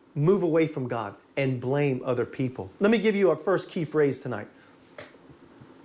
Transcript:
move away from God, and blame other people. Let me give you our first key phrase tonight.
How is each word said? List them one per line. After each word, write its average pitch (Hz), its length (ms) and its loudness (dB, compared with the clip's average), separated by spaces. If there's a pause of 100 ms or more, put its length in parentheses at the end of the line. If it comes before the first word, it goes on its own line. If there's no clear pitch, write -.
(160)
move 175 260 2
away 165 240 4
from 135 220 -6
God, 110 260 -6 (220)
and 131 240 0
blame 131 440 0
other 120 220 0
people. 123 540 -6
Let 202 100 4
me 226 80 4
give 208 160 2
you 196 160 4
our 151 60 2
first - 320 -2
key 170 160 -4
phrase 143 340 0
tonight. 110 300 -8 (1400)